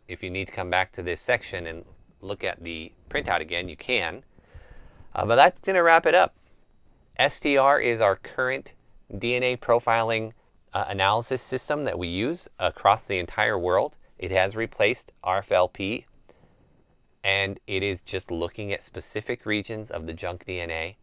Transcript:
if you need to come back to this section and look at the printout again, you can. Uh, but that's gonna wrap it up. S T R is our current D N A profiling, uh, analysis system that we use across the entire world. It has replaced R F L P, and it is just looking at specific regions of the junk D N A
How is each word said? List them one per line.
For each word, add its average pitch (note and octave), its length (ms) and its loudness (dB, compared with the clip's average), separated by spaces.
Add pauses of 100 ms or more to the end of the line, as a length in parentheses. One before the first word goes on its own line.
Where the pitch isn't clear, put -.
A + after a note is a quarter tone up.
if F2+ 160 -12
you F#2 60 -8
need F#2 160 -6
to - 80 -14
come F2+ 160 -8
back F#2 240 0
to F2+ 100 -10
this F2 160 -4
section F#2+ 480 -4
and E2 160 -12 (380)
look G2 240 -8
at F2+ 180 -6
the E2 300 -12 (160)
printout A#2+ 320 -2
again, E2+ 260 -6
you D#2 80 -12
can. G2+ 480 -4 (880)
Uh, - 120 -2
but A2 100 2
that's D#3 240 8
gonna F#3+ 240 2
wrap E3 220 6
it D#3+ 100 6
up. - 200 4 (840)
S C#3 240 2
T C#3+ 160 2
R C#3 240 6
is A#2 180 0
our G2+ 160 4
current C3 560 -6 (460)
D A#2 180 -2
N B2+ 80 0
A B2+ 140 0
profiling, A2+ 760 2 (420)
uh, G2 140 -2
analysis G2+ 540 2
system D3 420 -6
that F2+ 160 -4
we F2 80 -2
use A2 400 -4 (120)
across G2 460 2
the G2 140 -2
entire G#2+ 400 -2
world. F#2 380 2 (220)
It F2+ 120 -8
has F#2+ 240 2
replaced A2 560 0 (100)
R F#2+ 180 0
F F#2+ 120 -8
L F#2 160 4
P, G2+ 380 -6 (1200)
and G2 420 0
it F#2+ 160 -2
is G2 200 -2
just - 280 -8
looking F2 400 -6
at F#2 120 -6
specific - 640 -10
regions G#2+ 460 -4
of E2 160 -8
the E2 60 -8
junk F2+ 320 -10
D F2+ 160 -6
N E2+ 100 -8
A E2 320 -8